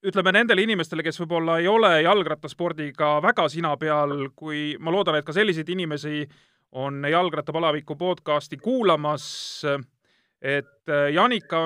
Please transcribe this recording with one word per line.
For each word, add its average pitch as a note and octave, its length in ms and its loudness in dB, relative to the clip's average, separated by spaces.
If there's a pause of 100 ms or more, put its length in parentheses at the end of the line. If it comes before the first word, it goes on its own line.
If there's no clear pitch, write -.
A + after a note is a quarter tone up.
ütleme F#3+ 280 2
nendele G#3+ 300 4
inimestele, F3 400 -2
kes D#3 200 -4
võib-olla E3 380 0
ei F3 100 2
ole A3 200 6 (140)
jalgrattaspordiga D#3 1200 0
väga F#3+ 260 2
sina D#3+ 300 -2
peal, D3 560 0
kui D3+ 420 -6
ma E3 160 -4
loodan, F3+ 240 2
et D3 80 -4
ka D#3 80 -10
selliseid E3+ 380 0
inimesi D3+ 500 -6 (540)
on C#3 240 -6 (100)
Jalgrattapalaviku D#3 840 0
podcasti D#3 640 -4
kuulamas, D#3+ 680 0 (1160)
et, C#3 460 -6
äh, C#3+ 260 2
Janika G3 520 2